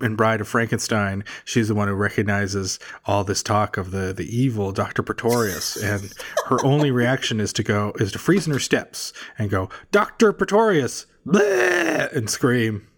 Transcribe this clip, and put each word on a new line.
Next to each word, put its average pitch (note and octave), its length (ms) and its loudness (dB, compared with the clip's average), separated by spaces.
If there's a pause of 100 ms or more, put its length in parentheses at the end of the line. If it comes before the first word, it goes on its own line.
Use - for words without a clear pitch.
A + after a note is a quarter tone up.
in A2+ 140 0
Bride A2 240 2
of G#2 80 -6
Frankenstein, G#2+ 760 -2 (200)
she's A2+ 240 0
the G#2+ 80 2
one G#2 140 0
who G2 60 -2
recognizes G2+ 840 0 (260)
all G2+ 180 2
this F#2+ 200 -2
talk G#2 320 0
of F#2 160 -6
the, F#2+ 220 -4
the F#2 100 -6
evil A2 480 0
Doctor - 320 -2
Pretorius, A2+ 720 0
and G2+ 380 -4 (320)
her B2+ 200 0
only C#3+ 260 4
reaction B2 500 0
is G2+ 120 -2
to A2 100 -2
go, G#2 320 0
is G2+ 180 -2
to - 60 -6
freeze E3 280 2
in D3+ 60 0
her B2 60 0
steps - 520 -4 (260)
and G#2+ 120 -2
go, F#2+ 200 -2 (220)
"Doctor - 400 4
Pretorius!" F#3+ 760 2 (200)
bleh, F3+ 880 2
and A2 140 -2
scream. A#2 580 0 (100)